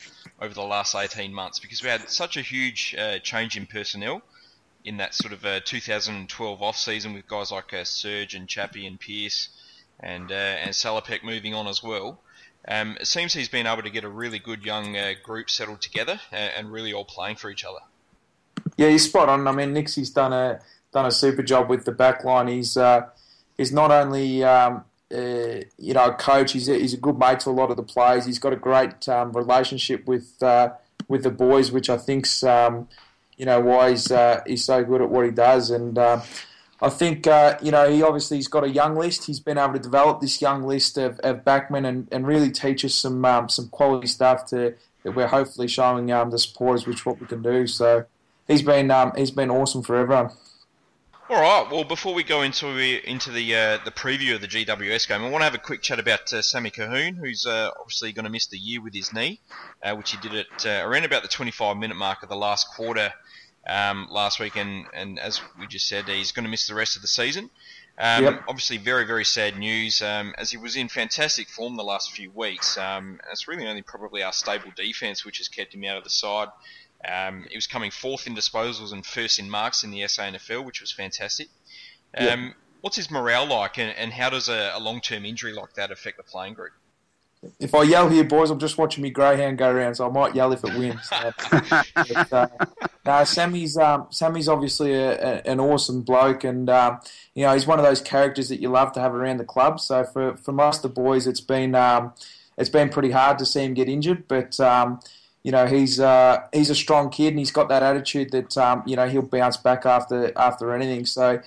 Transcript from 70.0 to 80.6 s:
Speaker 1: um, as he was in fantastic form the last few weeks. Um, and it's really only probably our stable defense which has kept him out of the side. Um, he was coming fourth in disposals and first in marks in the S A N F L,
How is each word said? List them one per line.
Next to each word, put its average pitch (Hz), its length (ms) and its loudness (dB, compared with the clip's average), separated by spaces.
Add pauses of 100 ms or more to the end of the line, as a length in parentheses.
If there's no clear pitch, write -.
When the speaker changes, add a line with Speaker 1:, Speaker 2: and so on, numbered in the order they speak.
Speaker 1:
um, 104 340 -6
as 110 140 -8
he 120 80 -10
was 117 180 -10
in 127 120 -6
fantastic 123 600 -4
form 120 280 -12
the 107 80 -8
last 98 280 -6
few 95 200 -16
weeks. 104 440 -6
Um, 95 460 -8
and - 100 -16
it's - 160 -12
really 160 180 -10
only 107 140 -10
probably 101 420 -12
our 95 120 -6
stable 101 420 -8
defense 104 480 -8
which 104 140 -14
has - 100 -10
kept - 260 -12
him 98 100 -14
out 98 120 -8
of 92 80 -12
the - 60 -14
side. 104 380 -4 (580)
Um, 92 440 -8
he - 60 -16
was 110 100 -8
coming 110 240 -8
fourth 131 360 -10
in 120 80 -12
disposals 110 580 -6
and 98 120 -14
first 113 340 -4
in 98 120 -12
marks 107 340 -4
in 107 60 -12
the 101 120 -10
S 101 160 -6
A 107 60 -8
N 98 100 -10
F - 160 -18
L, 123 140 -8